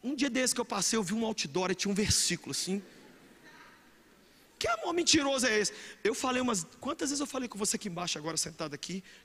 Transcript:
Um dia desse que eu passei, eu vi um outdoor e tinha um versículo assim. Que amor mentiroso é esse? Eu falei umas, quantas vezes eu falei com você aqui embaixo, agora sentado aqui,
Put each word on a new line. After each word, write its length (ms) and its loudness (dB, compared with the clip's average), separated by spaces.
Um 120 -2
dia 140 0
desse 260 2
que 60 -2
eu 40 2
passei, 340 0
eu 40 2
vi 120 -2
um 100 0
outdoor 460 0
e 40 4
tinha 160 -2
um 40 2
versículo 560 2
assim. 320 -2
Que 100 -2
amor 240 0
mentiroso 540 4
é 120 4
esse? 140 0
Eu 100 4
falei 280 2
umas, 240 0
quantas 300 -2
vezes 100 -2
eu 60 0
falei 220 -6
com 100 -10
você 180 0
aqui 120 -4
embaixo, 300 -4
agora 180 -4
sentado 380 -4
aqui, 280 -6